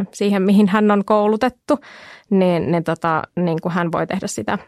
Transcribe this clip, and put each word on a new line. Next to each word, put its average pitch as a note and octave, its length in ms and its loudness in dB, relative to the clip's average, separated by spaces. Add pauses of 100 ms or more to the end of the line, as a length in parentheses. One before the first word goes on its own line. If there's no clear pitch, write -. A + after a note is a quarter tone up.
(140)
siihen, G3+ 280 0
mihin G3+ 260 4
hän G#3 240 2
on G3+ 140 2
koulutettu, G#3+ 720 0 (500)
niin, F3+ 420 2
niin, E3+ 120 0
tota, E3 400 -2 (120)
niinku E3+ 340 -2
hän E3+ 220 -2
voi E3 160 -2
tehdä G3 200 -6
sitä, G#3 300 -6 (100)